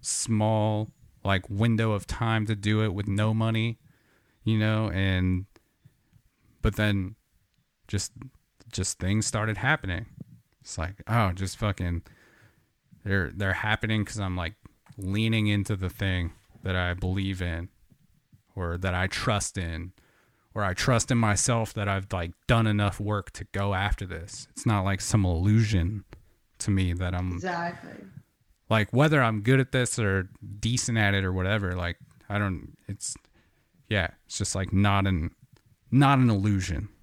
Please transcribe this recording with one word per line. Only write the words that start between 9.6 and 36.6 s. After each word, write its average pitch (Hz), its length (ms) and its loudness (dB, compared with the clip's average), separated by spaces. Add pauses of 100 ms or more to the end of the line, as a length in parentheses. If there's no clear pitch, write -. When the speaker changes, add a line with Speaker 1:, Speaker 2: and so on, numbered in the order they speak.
Speaker 1:
It's - 160 -14
like, 85 300 -6
oh, 107 240 2
just 92 260 -6
fucking, 90 440 -2 (1040)
they're, 98 280 0
they're 95 200 -2
happening 107 500 0
'cause 110 160 -8
I'm, 95 160 -4
like, 85 200 -4 (420)
leaning 107 500 0
into 104 280 0
the 92 140 -4
thing 90 440 -2 (300)
that 92 120 -2
I 90 180 0
believe 92 480 -2
in 87 280 -6 (840)
or 87 240 -4
that 92 160 -2
I 92 120 0
trust - 500 -2
in, 85 360 -6 (640)
or 107 80 -2
I 95 100 0
trust - 380 2
in 120 80 4
myself 110 560 2
that 104 120 -2
I've, 98 240 -2
like, 87 200 -4 (160)
done 117 200 4
enough 104 320 0
work 104 340 -4
to - 180 -12
go 98 240 -2
after 98 320 -2
this. - 440 -12
It's - 140 -10
not, 107 160 2
like, 95 200 0
some 104 220 2
illusion 98 800 2 (540)
to - 140 -4
me 92 220 2
that 90 200 -2
I'm 90 200 -4
Speaker 2:
Exactly. 170 720 -8 (640)
Speaker 1:
like, 110 220 2
whether 147 300 4
I'm 110 200 2
good 127 180 4
at 131 120 0
this 127 280 0
or 95 300 2 (300)
decent 117 380 0
at 101 160 4
it 98 100 2
or 92 80 0
whatever, 92 440 0
like, 90 220 -4 (300)
I 101 120 -2
don't, 98 360 -4 (120)
it's, - 280 -8 (720)
yeah, 95 220 0 (160)
it's - 140 -10
just, - 160 -4
like, 95 180 -4
not 98 320 4
an, 85 300 0 (560)
not 139 260 6
an 123 140 6
illusion 98 580 0 (140)